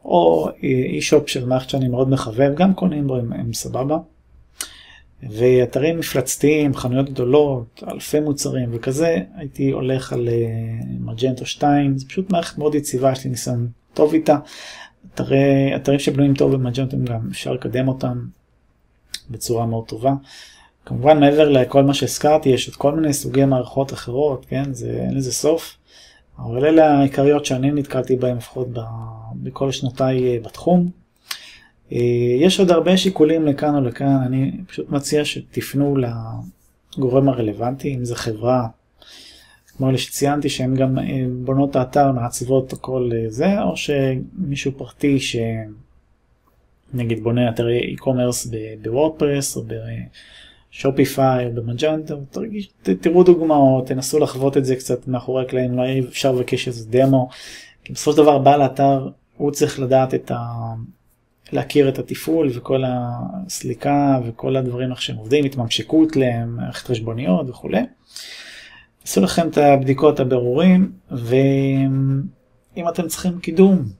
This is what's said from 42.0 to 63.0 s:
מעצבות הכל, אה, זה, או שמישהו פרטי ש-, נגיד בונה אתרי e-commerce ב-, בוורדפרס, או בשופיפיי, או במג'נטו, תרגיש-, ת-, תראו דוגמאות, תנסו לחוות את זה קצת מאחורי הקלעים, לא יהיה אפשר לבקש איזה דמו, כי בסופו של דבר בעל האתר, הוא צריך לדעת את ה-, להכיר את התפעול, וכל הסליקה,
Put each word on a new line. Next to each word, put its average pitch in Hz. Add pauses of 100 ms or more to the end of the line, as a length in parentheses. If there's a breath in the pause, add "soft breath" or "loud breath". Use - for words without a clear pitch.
מעצבות 127
הכל, 127
אה, 113
זה, 185
או 180
שמישהו 139
פרטי 139
ש-, - (1600)
נגיד 113
בונה 117
אתרי 120
e-commerce 123
ב-, 110
בוורדפרס, 143
או 117 (1080 loud breath)
בשופיפיי, 135
או 120
במג'נטו, 151 (140)
תרגיש-, 208 (120)
ת-, 190
תראו 180
דוגמאות, 151
תנסו 131
לחוות 135
את 139
זה 127
קצת 127
מאחורי 127
הקלעים, 127
לא 127
יהיה 131
אפשר -
לבקש 127
איזה 113
דמו, 131 (560 loud breath)
כי -
בסופו 147
של 151
דבר 147
בעל 139
האתר, 139 (280)
הוא 147
צריך 143
לדעת 131
את -
ה-, 117 (800)
להכיר 139
את 131
התפעול, 147
וכל 131
הסליקה, 127